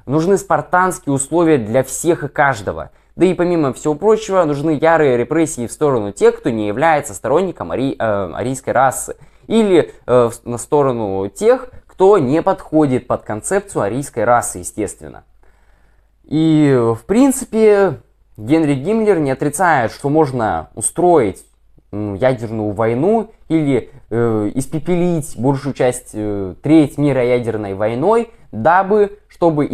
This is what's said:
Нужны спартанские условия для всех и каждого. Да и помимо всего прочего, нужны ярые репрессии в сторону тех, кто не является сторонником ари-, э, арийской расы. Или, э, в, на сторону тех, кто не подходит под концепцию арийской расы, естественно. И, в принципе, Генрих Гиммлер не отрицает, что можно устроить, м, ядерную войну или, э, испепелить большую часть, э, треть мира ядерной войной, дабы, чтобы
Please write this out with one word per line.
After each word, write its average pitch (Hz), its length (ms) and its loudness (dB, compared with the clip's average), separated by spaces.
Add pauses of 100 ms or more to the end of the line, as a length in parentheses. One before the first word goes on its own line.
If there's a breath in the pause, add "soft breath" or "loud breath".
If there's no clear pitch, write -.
Нужны 165 320 0
спартанские 180 760 -2
условия 160 440 2
для 117 260 0
всех 156 400 -2
и 143 60 -8
каждого. 104 640 -4 (260)
Да 170 80 2
и 185 80 2
помимо 170 400 0
всего 151 220 -4
прочего, 196 500 0
нужны 147 340 -2
ярые 156 380 4
репрессии 123 500 -2
в - 40 -12
сторону 120 420 -2
тех, 226 240 2
кто - 120 -4
не 107 180 -2
является 147 460 0
сторонником 127 580 -2
ари-, 123 280 -4
э, 101 340 -2
арийской 127 400 -6
расы. 127 440 0 (300 soft breath)
Или, 196 460 2 (120)
э, 120 240 2
в, - 180 -12
на 120 100 -8
сторону 113 680 -2
тех, 247 420 -2 (180)
кто 190 320 4
не 143 220 0
подходит 151 640 0
под - 160 -4
концепцию 156 580 -4
арийской 113 420 -4
расы, 113 360 0
естественно. 78 640 -10 (1040)
И, 147 680 4
в - 100 -18
принципе, 208 960 2 (360)
Генрих 143 400 0
Гиммлер 202 420 0
не 139 120 0
отрицает, 147 600 0
что - 180 -6
можно 127 640 0
устроить, 156 680 0 (480)
м, 104 220 -6
ядерную 110 580 -2
войну 131 600 -2 (160)
или, 143 420 0 (220 loud breath)
э, 110 420 0
испепелить 170 840 -2
большую 135 360 -2
часть, 127 400 -2
э, 101 480 -6
треть 147 360 2
мира 135 280 0
ядерной 110 480 -2
войной, 135 560 0 (220 soft breath)
дабы, 190 640 2 (100)
чтобы 156 460 0